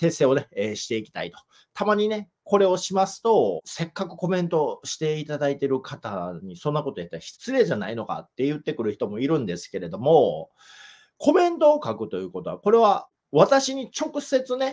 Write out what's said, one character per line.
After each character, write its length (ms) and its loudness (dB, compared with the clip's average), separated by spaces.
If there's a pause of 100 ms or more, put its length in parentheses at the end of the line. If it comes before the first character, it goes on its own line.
訂 100 2
正 160 2
を 100 4
ね、 160 -2
え 200 -2
ー、 40 -8
し 100 -10
て 80 -4
い 80 -2
き 80 -20
た 140 -8
い 80 -8
と。 60 -20 (360)
た 100 -4
ま 120 2
に 120 0
ね、 200 -6 (160)
こ 140 2
れ 80 6
を 100 2
し 180 -6
ま 140 2
す 120 -12
と、 440 2
せ 220 -6
っ 40 -10
か 160 -6
く 40 -12
コ 180 -6
メ 140 0
ン 60 -2
ト 360 -2
し 120 -10
て 220 -4
い 80 -8
た 120 -6
だ 120 0
い 80 -4
て 80 0
い 40 -2
る 100 0
方 600 -8
に、 160 -14
そ 140 -4
ん 40 0
な 100 -2
こ 80 -6
と 80 -10
や 60 -10
っ 40 -18
た 60 -10
ら 40 -14
失 300 -14
礼 140 4
じ 80 0
ゃ 40 0
な 140 -4
い 60 -6
の 100 -6
か 140 -6
っ 160 -20
て 80 -2
言 140 -2
っ 20 -16
て 140 -6
く 100 -4
る 80 -2
人 160 -6
も 100 -8
い 80 0
る 140 0
ん 60 -4
で 100 -4
す 100 -12
け 140 -8
れ 80 -8
ど 100 -10
も、 520 2 (640)
コ 160 4
メ 160 6
ン 100 -4
ト 160 6
を 100 -2
書 120 -4
く 120 -8
と 80 -8
い 60 -6
う 80 -10
こ 120 -10
と 80 -8
は、 100 -8
こ 100 0
れ 80 8
は 300 4 (220)
私 440 4
に 200 -8
直 280 -4
接 340 -2
ね、 160 -2